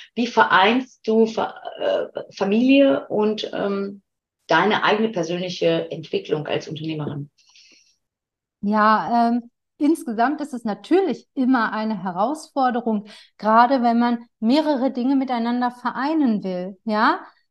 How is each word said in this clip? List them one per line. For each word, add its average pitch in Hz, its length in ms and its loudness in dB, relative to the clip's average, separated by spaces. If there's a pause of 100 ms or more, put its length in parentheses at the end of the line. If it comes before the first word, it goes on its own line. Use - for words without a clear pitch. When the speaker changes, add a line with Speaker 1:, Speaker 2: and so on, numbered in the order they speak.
(160)
Speaker 1:
wie 240 120 -2
vereinst 226 800 2
du 220 200 4
Fa-, - 280 -6 (240)
äh, 95 280 -2 (280)
Familie 269 760 4
und, 214 440 -2
ähm, 202 480 -6 (460)
deine 180 360 2
eigene 214 260 2
persönliche 170 840 -4
Entwicklung - 560 -6
als - 200 -6
Unternehmerin? 151 640 -8 (1300)
Speaker 2:
Ja, 214 680 2
ähm, 240 200 -2 (280)
insgesamt 277 640 0
ist 294 120 -10
es 240 100 -10
natürlich 294 680 0
immer 247 400 2
eine 214 280 -4
Herausforderung, 226 1040 -2 (320)
gerade 233 460 4
wenn 233 160 2
man 240 260 0 (140)
mehrere 269 520 2
Dinge 262 240 0
miteinander 247 560 -2
vereinen 247 720 -2
will, 185 420 -8
ja. 233 340 0 (320)